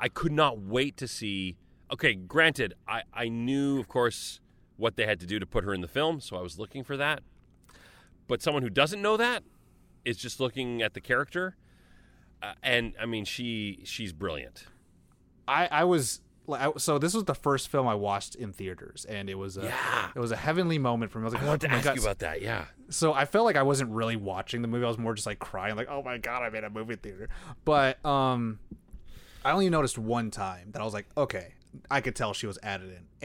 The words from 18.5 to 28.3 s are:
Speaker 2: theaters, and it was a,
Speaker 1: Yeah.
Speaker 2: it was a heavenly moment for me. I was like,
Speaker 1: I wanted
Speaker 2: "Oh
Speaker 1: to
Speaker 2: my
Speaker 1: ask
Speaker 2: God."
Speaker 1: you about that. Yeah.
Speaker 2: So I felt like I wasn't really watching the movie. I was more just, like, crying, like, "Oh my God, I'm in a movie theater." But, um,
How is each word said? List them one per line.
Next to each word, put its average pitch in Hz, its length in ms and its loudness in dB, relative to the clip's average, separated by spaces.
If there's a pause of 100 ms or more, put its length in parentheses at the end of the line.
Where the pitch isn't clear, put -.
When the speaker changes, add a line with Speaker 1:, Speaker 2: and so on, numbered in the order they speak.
Speaker 2:
theaters, 90 540 -10
and 98 240 -6
it 95 60 -6
was 95 200 -8
a, 95 80 -6
Speaker 1:
Yeah. 98 500 -2
Speaker 2:
it - 40 -4
was 120 120 0
a 113 60 0
heavenly 165 420 2
moment 120 320 2
for - 80 -8
me. 110 40 -4
I - 20 -2
was 113 100 -2
like, 123 80 -2
Speaker 1:
I 143 40 0
wanted 147 180 2
Speaker 2:
"Oh 147 40 0
Speaker 1:
to 117 40 2
Speaker 2:
my 117 60 4
Speaker 1:
ask - 80 2
Speaker 2:
God." 135 100 4
Speaker 1:
you 120 60 0
about 104 160 2
that. 82 240 -4
Yeah. 104 240 -2 (240)
Speaker 2:
So 160 240 4
I 135 100 4
felt 214 220 4
like 190 100 4
I 139 60 8
wasn't 135 300 4
really 113 240 2
watching 98 460 -4
the 117 60 0
movie. 120 160 0
I 120 40 2
was 113 100 0
more 117 160 0
just, 104 120 -4
like, 104 120 -4
crying, 101 360 -4
like, 113 160 -4
"Oh 139 120 -4
my 123 160 -6
God, 120 240 -4
I'm 113 120 -4
in 110 100 -4
a 107 60 -8
movie 110 260 -6
theater." 101 340 -10 (340)
But, 139 400 6
um, 127 540 2 (880)